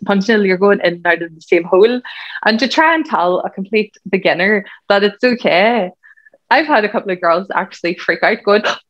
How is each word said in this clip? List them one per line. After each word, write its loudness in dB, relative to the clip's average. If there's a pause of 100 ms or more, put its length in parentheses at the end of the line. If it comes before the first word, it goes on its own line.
punch 0
needle, 2
you're 0
going 2
in -2
and -6
out 0
of -10
the -20
same 0
hole. 2 (440)
And 0
to -2
try 2
and -2
tell 0
a -8
complete -4 (140)
beginner 0 (240)
that 4
it's -2
okay. 2 (600)
I've 2
had 2
a -2
couple -4
of -4
girls 0
actually -4
freak -4
out 0
going, 2 (260)